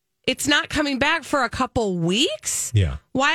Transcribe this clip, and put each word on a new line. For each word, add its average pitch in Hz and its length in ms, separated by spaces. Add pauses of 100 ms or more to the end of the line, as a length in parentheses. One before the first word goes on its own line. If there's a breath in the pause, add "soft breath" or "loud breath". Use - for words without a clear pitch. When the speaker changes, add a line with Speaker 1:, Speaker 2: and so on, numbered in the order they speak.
(260)
Speaker 1:
It's 262 220
not 302 220
coming 285 280
back 302 240
for 269 220
a 220 40
couple 220 500
weeks? 226 760
Speaker 2:
Yeah. 80 220 (160)
Speaker 1:
Why 277 220